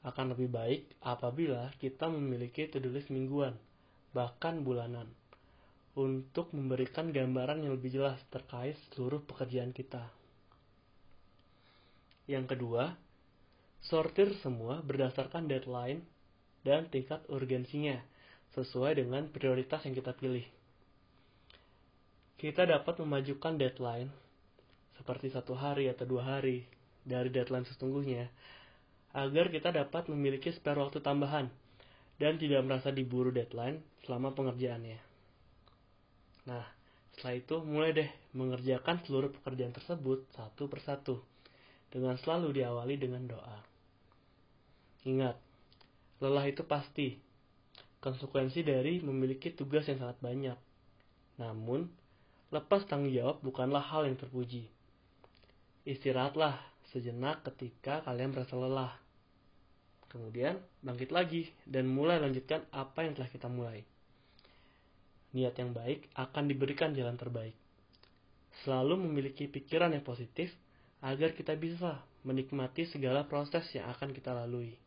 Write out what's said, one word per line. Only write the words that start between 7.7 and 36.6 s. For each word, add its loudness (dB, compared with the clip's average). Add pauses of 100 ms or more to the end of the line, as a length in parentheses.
lebih -4
jelas 2
terkait -8 (160)
seluruh -2
pekerjaan -4
kita. -8 (2250)
Yang -2
kedua, 2 (960)
sortir 4
semua -2
berdasarkan 0
deadline -2 (640)
dan 6
tingkat -2
urgensinya, 0 (460)
sesuai 2
dengan 0
prioritas 0
yang -4
kita -4
pilih. -2 (1900)
Kita 4
dapat 4
memajukan 0
deadline, 0 (880)
seperti -4
satu -4
hari 0
atau 0
dua 0
hari 0 (400)
dari 0
deadline 0
sesungguhnya, -2 (880)
agar 4
kita 2
dapat 0
memiliki 2
spare 0
waktu -2
tambahan 2 (720)
dan 4
tidak 6
merasa 2
diburu 2
deadline -2 (200)
selama -2
pengerjaannya. -2 (1500)
Nah, -6 (480)